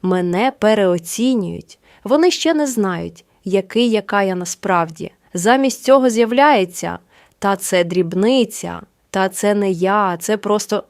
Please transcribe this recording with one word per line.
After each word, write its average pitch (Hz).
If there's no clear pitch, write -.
«Мене 185
переоцінюють. 202
Вони 302
ще 330
не 302
знають, 180
який, 190
яка 202
я 185
насправді». 170
Замість 240
цього 262
з'являється: 220
«Та 196
це 185
дрібниця, 180
та 190
це 208
не 202
я, 190
це 214
просто 208